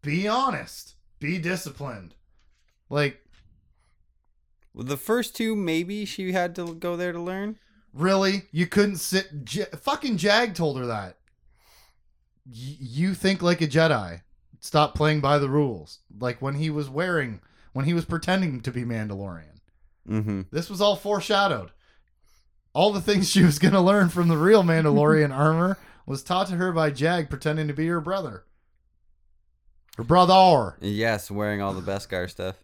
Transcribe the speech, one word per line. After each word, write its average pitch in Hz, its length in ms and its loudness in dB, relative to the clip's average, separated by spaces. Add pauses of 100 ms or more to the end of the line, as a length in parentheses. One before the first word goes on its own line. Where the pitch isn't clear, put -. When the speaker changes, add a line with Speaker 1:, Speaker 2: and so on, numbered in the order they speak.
Speaker 1:
Be 170 260 -2
honest. 240 640 -4 (240)
Be 165 200 -6
disciplined. 139 760 -8 (720)
Like, 143 320 -2 (1500)
Speaker 2:
The 131 220 -6
first 233 380 -2
two, 220 220 -2
maybe 180 480 -4
she 190 280 -6
had 180 240 -2
to 170 180 -10
go 175 220 -6
there 180 160 -4
to 170 80 -10
learn. 190 380 -8 (340)
Speaker 1:
Really? 190 500 0 (100)
You 170 140 0
couldn't 202 300 2
sit? 151 480 -6
J-, 180 220 -6 (140)
fucking 277 380 -2
Jag 202 360 2
told 156 240 -2
her 123 80 -6
that. 101 320 -8 (1300)
Y-, 127 320 -14
you 139 360 -2
think 190 280 0
like 170 180 4
a 165 80 2
Jedi. 123 520 2 (400)
Stop - 340 2
playing 151 260 2
by 143 180 4
the 139 100 0
rules. 127 520 -2 (180)
Like 123 240 -6
when 139 140 -4
he 156 140 -2
was 147 180 -6
wearing, 143 520 -4 (320)
when 135 120 -2
he 170 100 0
was 170 100 -2
pretending 170 580 -2
to 127 100 -6
be 123 100 -6
Mandalorian. 98 800 -8 (480)
Speaker 2:
Mm-hmm. 104 420 -2
Speaker 1:
This 165 200 -6
was 190 100 -8
all 202 160 4
foreshadowed. 196 720 -2 (1040)
All 180 200 4
the 196 100 -2
things 196 280 2
she 196 140 6
was 147 160 4
gonna 196 220 6
learn 196 260 6
from 175 200 0
the 165 100 4
real 190 260 6
Mandalorian 151 680 4
Speaker 2:
<laughs> 131 40 -6
Speaker 1:
armor 160 420 2 (280)
was 135 180 -8
taught 180 240 -2
to 185 80 -4
her 180 160 -2
by 160 180 2
Jag 151 400 -2
pretending 151 380 -4
to 143 60 -6
be 156 120 -4
her 170 140 -2
brother. 151 440 -6 (1500)
Her - 60 -8
brother. 170 800 6
Speaker 2:
Yes, 104 500 -2
wearing 104 320 -4
all 98 120 -4
the 92 80 -8 (100)
Beskar 92 360 -6
stuff. 95 360 -10